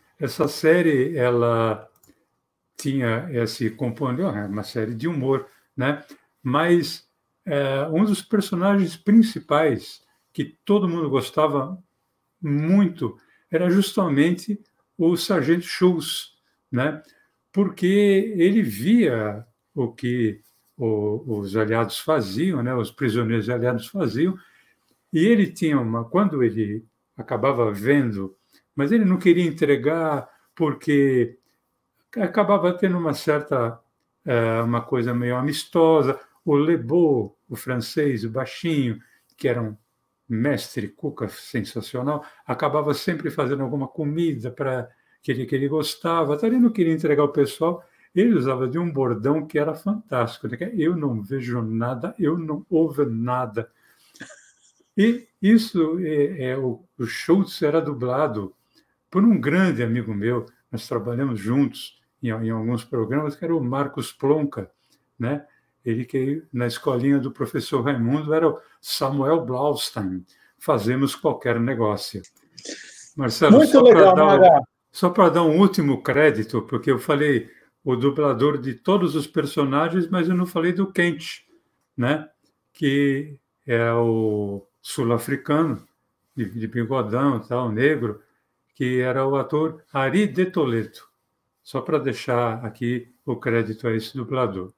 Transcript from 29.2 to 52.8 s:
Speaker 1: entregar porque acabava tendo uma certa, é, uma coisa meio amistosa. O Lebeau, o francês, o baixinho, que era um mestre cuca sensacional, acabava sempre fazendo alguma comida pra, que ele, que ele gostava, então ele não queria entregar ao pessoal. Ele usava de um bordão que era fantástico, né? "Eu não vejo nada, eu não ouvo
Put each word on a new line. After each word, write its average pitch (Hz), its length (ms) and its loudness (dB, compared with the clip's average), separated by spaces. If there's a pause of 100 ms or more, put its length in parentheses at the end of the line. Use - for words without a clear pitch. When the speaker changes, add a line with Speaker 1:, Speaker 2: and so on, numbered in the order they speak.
Speaker 1:
entregar 151 840 0 (260)
porque 139 800 0 (800)
acabava 190 560 2
tendo 180 240 0
uma 165 160 -2
certa, 135 640 -2 (460)
é, 117 380 0
uma 120 180 -2
coisa 120 320 -2
meio 123 240 -2
amistosa. 147 840 2 (260)
O 156 100 2
Lebeau, 143 800 0 (120)
o 123 80 -10
francês, 127 680 -4
o 113 60 -6
baixinho, 131 680 -4 (360)
que 139 120 -2
era 120 120 -2
um 107 160 -6 (520)
mestre 120 600 -4
cuca - 400 -8
sensacional, 127 960 -8 (220)
acabava 147 480 -2
sempre 156 360 -4
fazendo 139 320 -2
alguma 135 260 -4
comida 147 600 -4
pra, 127 380 -6 (340)
que 135 100 -2
ele, 123 140 -4
que 143 80 -4
ele 139 140 -2
gostava, 156 680 -2
então 226 140 0
ele 247 100 2
não 240 120 6
queria 165 220 2
entregar 156 300 2
ao 147 100 2
pessoal. 160 520 0 (300)
Ele 175 200 4
usava 131 320 0
de 131 120 -4
um 175 120 -2
bordão 135 560 0
que 160 120 -4
era 151 160 0
fantástico, 143 760 -4
né? 123 80 -8 (180)
"Eu 175 220 0
não 127 260 -4
vejo 120 400 -6
nada, 117 560 -4
eu 170 200 0
não 151 320 -8
ouvo 151 340 0